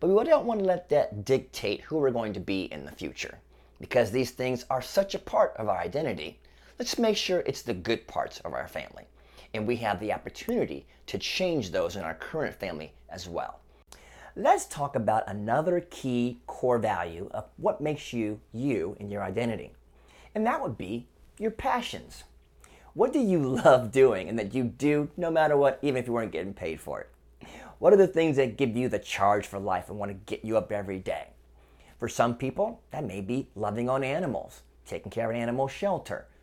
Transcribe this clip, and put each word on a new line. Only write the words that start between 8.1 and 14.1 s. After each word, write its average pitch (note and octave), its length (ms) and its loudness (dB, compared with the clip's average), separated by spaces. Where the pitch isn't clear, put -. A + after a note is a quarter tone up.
of E2 120 -10
our B1+ 160 -6
family, - 360 -12
and G#2+ 120 -4
we A#2+ 100 0
have G#2+ 220 0
the G#2 140 -2
opportunity F#2+ 720 -4
to - 100 -6
change D3+ 540 -2
those F2+ 260 -2
in F#2+ 60 -6
our D#2+ 100 -4
current C#3 420 -6
family D#2+ 380 -10
as F#2 180 -12
well. D#2+ 340 -8